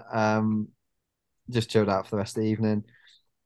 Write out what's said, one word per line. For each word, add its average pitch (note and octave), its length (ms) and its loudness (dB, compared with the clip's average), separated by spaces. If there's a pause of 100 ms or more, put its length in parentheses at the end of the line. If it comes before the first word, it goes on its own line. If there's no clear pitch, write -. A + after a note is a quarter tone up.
(120)
um, G#2+ 560 2 (800)
just A#2+ 220 -2
chilled G#2 180 4
out F#2+ 160 0
for - 60 -16
the A2 80 -4
rest - 180 -6
of A2 60 -2
the A2 80 0
evening. G#2+ 340 0 (600)